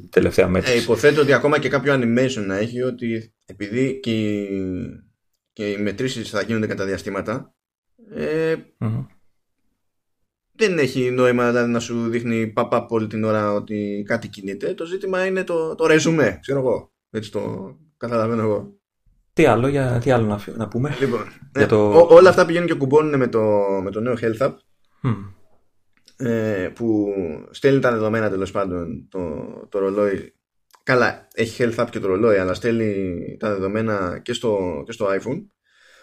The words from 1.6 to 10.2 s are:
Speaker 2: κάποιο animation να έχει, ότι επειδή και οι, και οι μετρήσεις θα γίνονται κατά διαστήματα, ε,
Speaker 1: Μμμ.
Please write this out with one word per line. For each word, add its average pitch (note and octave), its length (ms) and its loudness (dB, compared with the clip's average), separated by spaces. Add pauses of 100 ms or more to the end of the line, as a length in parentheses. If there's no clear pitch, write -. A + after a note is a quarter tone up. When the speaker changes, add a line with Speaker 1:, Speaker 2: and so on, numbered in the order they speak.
Speaker 2:
κάποιο C#3 240 0
animation A#2+ 520 0
να F#2+ 120 -4
έχει, A#2+ 240 -4
ότι A#2 520 -6 (120)
επειδή G#2 540 -4
και A#2 120 -4
οι, G#2 360 -2 (1040)
και G#2 180 -6
οι G2 60 -6
μετρήσεις G#2 520 -4
θα G#2 120 -4
γίνονται A2 260 -2
κατά G2 180 -6
διαστήματα, G2 680 -8 (640)
ε, D#3 400 -2 (220)
Speaker 1:
Μμμ. A#2+ 280 -4 (1500)